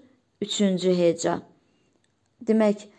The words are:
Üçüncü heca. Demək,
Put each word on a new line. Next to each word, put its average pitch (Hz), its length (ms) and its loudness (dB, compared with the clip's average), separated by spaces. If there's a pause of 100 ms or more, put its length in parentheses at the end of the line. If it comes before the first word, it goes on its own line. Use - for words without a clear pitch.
(400)
Üçüncü 185 580 0
heca. 170 420 0 (1040)
Demək, 214 400 0 (140)